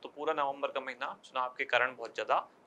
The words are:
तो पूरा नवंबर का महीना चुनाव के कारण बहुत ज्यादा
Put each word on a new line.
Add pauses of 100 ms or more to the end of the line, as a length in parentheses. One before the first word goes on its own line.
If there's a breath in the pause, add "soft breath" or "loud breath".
तो
पूरा
नवंबर
का
महीना
चुनाव
के
कारण
बहुत
ज्यादा (180)